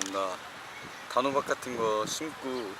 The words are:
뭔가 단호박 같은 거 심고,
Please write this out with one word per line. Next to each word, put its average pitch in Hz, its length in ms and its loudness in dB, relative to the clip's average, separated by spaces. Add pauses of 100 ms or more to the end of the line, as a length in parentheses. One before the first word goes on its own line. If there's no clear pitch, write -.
뭔가 95 340 0 (760)
단호박 135 340 4
같은 127 320 0
거 110 300 4
심고, 127 720 -4